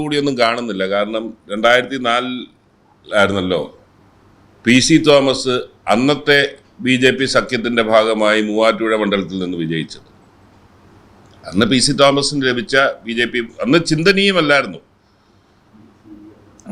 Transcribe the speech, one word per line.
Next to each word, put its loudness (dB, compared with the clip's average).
കൂടിയൊന്നും -2
കാണുന്നില്ല. -2
കാരണം, -4
രണ്ടായിരത്തി 2
നാലിലായിരുന്നല്ലോ -4
പി 4
സി 6
തോമസ് 2
അന്നത്തെ 2
ബി 2
ജെ 6
പി -2
സഖ്യത്തിൻ്റെ 0
ഭാഗമായി 2
മൂവാറ്റുപുഴ 0
മണ്ഡലത്തിൽ -4
നിന്ന് -6
വിജയിച്ചത്. -8
അന്ന് 0
പി 2
സി 0
തോമസിന് 2
ലഭിച്ച -2
ബി -8
ജെ 0
പി, -2
അന്ന് 2
ചിന്തനീയമല്ലായിരുന്നു. 0